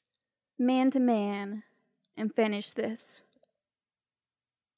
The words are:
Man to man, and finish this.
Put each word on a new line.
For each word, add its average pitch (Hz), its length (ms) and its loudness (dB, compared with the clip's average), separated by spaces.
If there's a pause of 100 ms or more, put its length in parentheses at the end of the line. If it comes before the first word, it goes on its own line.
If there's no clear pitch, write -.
(600)
Man 254 320 4
to 269 80 2
man, 208 640 0 (540)
and 214 160 -4
finish 208 400 0
this. 220 500 -8 (1500)